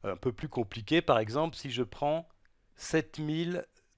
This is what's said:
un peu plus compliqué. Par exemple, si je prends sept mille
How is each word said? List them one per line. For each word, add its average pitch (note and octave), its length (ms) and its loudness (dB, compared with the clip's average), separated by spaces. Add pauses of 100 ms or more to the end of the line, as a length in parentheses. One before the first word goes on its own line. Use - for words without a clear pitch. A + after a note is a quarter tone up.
un F#2+ 140 -2
peu B2 160 -2
plus D3 160 -8
compliqué. A#2 520 0
Par B2 200 6
exemple, C#3 340 0
si - 160 -10
je A#2+ 140 0
prends D3+ 440 -2 (460)
sept - 460 0
mille E3 440 -2 (340)